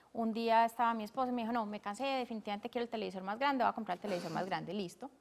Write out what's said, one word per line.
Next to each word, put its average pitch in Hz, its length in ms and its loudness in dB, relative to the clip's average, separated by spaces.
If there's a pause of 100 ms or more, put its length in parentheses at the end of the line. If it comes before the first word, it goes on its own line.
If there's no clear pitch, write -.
(120)
Un 226 200 0
día 226 320 6
estaba 233 300 2
mi 220 80 -2
esposo 254 280 0
y - 20 0
me 247 100 0
dijo, 220 100 -2
"No, 226 140 0
me 208 140 -6
cansé, 208 240 -4
definitivamente 233 680 -2
quiero 240 140 -2
el 233 40 -6
televisor 190 360 -4
más 202 120 -4
grande, 269 280 2
voy 202 60 6
a - 40 -2
comprar 208 220 -2
el - 60 -12
televisor 180 280 -2
más 165 160 -2
grande", 160 260 -4
listo. 202 380 -6 (100)